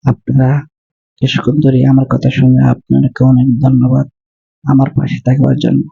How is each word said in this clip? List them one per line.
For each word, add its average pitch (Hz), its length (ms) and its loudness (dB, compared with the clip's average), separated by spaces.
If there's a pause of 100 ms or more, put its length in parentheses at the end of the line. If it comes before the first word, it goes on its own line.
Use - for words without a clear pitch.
আপনারা 135 580 -2 (540)
কিছুক্ষণ 135 440 -2
ধরে 131 260 2
আমার 135 200 2
কথা 131 240 -2
শুনে 131 400 2
আপনাকে 131 540 -2
অনেক 127 360 2
ধন্যবাদ 131 480 0 (560)
আমার 135 260 0
পাশে - 260 -4 (100)
থাকবার 131 320 0
জন্য। - 340 -2